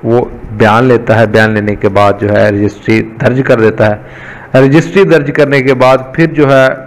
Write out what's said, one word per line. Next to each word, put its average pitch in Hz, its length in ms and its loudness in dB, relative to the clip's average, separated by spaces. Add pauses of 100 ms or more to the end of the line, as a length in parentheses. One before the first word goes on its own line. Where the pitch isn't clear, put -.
वो 117 140 2 (340)
बयान 107 300 2
लेता 117 320 0
है। 113 120 2
बयान 110 260 0
लेने 104 220 -2
के 104 140 -4
बाद 101 300 0
जो 104 100 -4
है 104 220 0
रजिस्ट्री 104 480 -2 (180)
दर्ज 131 240 -2
कर 131 200 0
देता 110 240 2
है। - 760 -4
रजिस्ट्री 160 420 2
दर्ज 151 260 0
करने 139 300 0
के 135 140 0
बाद 127 400 0
फिर 165 160 0
जो 143 160 0
है 135 200 4 (200)